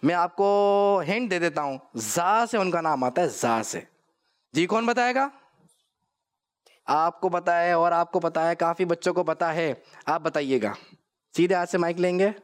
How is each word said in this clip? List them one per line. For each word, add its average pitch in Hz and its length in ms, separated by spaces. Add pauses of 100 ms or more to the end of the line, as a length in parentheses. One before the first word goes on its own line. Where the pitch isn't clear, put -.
میں 160 120
آپ 175 200
کو 202 720
ہنٹ 214 240
دے 180 80
دیتا 165 220
ہوں، 139 160 (180)
زا 175 560
سے 247 60
ان 190 140
کا 170 100
نام 151 220
آتا 127 180
ہے، 170 60
زا 117 360
سے۔ - 160 (760)
جی، 160 120
کون 220 200
بتائے 240 300
گا؟ 277 140 (1600)
آپ 160 360
کو 185 80
پتا 170 340
ہے 175 80
اور 170 200
آپ 170 200
کو 185 80
پتا 165 300
ہے، 170 60
کافی 170 300
بچوں 170 280
کو 175 100
پتا 160 320
ہے۔ 160 180 (320)
آپ 160 160
بتائیے 143 400
گا، 104 120 (640)
سیدھے 180 180
ہاتھ 175 140
سے 196 80
مائک 170 220
لیں 180 200
گے۔ 196 100 (140)